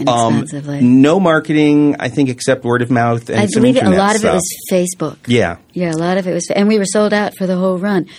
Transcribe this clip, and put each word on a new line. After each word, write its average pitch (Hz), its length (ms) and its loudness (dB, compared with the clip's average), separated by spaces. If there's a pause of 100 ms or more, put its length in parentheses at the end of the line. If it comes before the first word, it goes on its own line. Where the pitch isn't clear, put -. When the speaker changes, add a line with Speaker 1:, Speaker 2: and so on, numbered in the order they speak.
Speaker 1:
Um, 117 320 0
Speaker 2:
inexpensively. 143 420 -8
Speaker 1:
no 135 400 4
marketing, 151 800 2
I 123 80 -4
think, 131 220 -2
except 127 340 -2
word 120 160 0
of 120 100 -2
mouth 117 380 0
and - 120 -4
Speaker 2:
I 208 60 2
Speaker 1:
some 208 160 0
Speaker 2:
believe 254 140 4
a 254 40 2
Speaker 1:
internet 190 180 2
Speaker 2:
lot 196 180 2
of - 0 -
it - 40 0
Speaker 1:
stuff. 214 140 0
Speaker 2:
was 180 220 -4 (140)
Facebook. 180 460 -4 (100)
Speaker 1:
Yeah. 101 300 0 (180)
Speaker 2:
Yeah, 175 180 -4
a 156 40 -4
lot 175 200 -2
of 185 100 -4
it 180 60 -4
was, 175 180 -6
and 202 180 0
we 214 100 2
were 196 80 -2
sold 208 260 0
out 208 240 -2
for 190 100 -6
the 180 100 -2
whole 185 220 -2
run. 190 280 -2 (120)